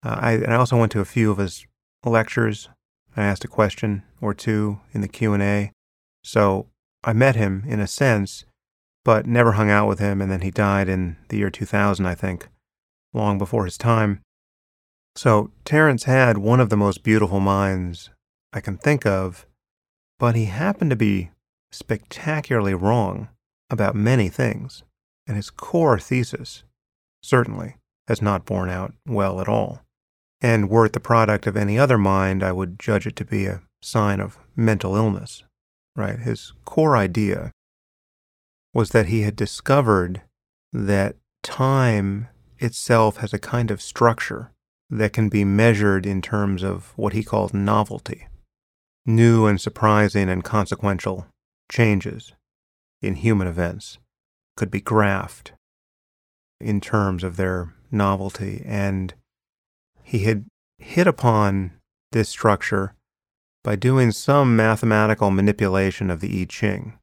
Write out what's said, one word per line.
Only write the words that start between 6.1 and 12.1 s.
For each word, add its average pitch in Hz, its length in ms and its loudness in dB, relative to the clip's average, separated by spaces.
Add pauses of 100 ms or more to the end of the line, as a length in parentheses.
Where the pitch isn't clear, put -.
So 101 420 0 (380)
I 117 80 0
met 120 240 4
him, 98 320 -2
in 117 100 -4
a 101 80 -2
sense, 107 580 -2 (600)
but 110 240 2
never 117 240 6
hung 104 180 2
out 104 160 4
with 98 140 0
him, 101 200 0
and 95 120 -2
then 92 80 -2
he 92 100 -4
died 98 380 0
in 92 280 -2 (120)
the 110 80 -6
year 101 140 -2
two - 160 -10
thousand, 101 400 0
I 87 100 -4